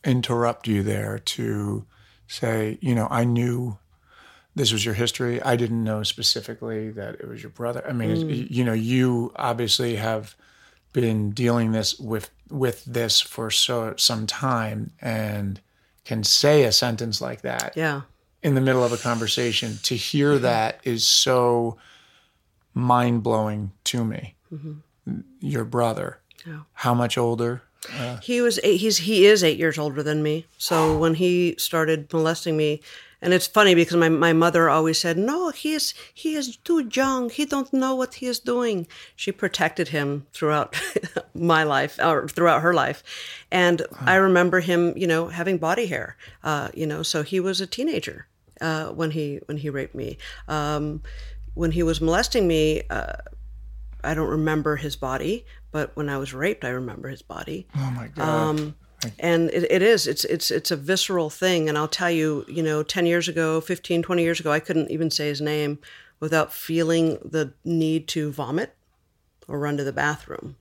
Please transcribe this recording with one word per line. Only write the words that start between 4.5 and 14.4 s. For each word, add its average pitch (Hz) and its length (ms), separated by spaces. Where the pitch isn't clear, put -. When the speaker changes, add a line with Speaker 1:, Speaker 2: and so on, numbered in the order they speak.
Speaker 1:
this 123 160
was 107 140
your 117 80
history. 120 480
I 127 160
didn't 117 260
know 107 200
specifically 110 880
that 104 240
it - 120
was 113 160
your 107 60
brother. 120 360
I 147 60
mean, 117 180
Speaker 2:
Mm. 110 40
Speaker 1:
it's, 165 100
y-, 151 260
you 123 140
know, 117 100
you 120 640
obviously 120 600
have 110 400
been 110 380
dealing 117 400
this 110 280
with, 110 300
with 131 360
this 117 360
for 113 300
so, 113 460
some 110 300
time 110 640